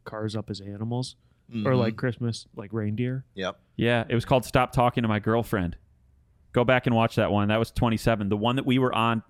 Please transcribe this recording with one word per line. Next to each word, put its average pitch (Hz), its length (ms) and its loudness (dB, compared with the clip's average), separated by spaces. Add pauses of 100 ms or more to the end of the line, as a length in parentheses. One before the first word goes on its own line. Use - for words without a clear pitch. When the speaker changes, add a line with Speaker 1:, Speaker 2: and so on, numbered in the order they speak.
Speaker 1:
cars 107 320 -8
up 107 160 -8
as 98 100 -10
animals 110 540 -8 (360)
or - 40 -12
Speaker 2:
Mm-hmm. 117 200 0
Speaker 1:
like 113 200 2
Christmas, 120 600 -6
like 104 180 -12
reindeer. 113 500 -4 (120)
Speaker 2:
Yep. 95 240 -6 (160)
Speaker 3:
Yeah, 117 340 2
it 120 60 0
was 113 100 0
called 127 200 2
Stop 127 260 0
Talking 123 320 2
to 113 40 0
My 107 120 0
Girlfriend. 110 580 -2 (760)
Go 120 100 4
back 127 240 4
and 120 80 4
watch 113 220 2
that 98 140 2
one. 101 180 2
That 107 100 2
was 117 100 0
twenty-seven. 113 600 0
The 104 80 0
one 117 180 0
that 135 100 -4
we 131 140 2
were 127 160 2
on, 113 340 2